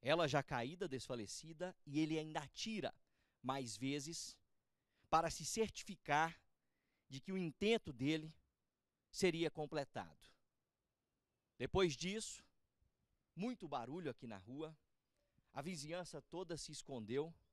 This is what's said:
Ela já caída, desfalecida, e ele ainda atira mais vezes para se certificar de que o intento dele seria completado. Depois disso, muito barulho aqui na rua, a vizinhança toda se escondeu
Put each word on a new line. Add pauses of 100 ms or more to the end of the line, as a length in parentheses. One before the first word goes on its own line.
Ela
já
caída,
desfalecida, (120)
e
ele
ainda
atira (480)
mais
vezes (720)
para
se
certificar (720)
de
que
o
intento
dele (760)
seria
completado. (1300)
Depois
disso, (920)
muito
barulho
aqui
na
rua, (760)
a
vizinhança
toda
se
escondeu (180)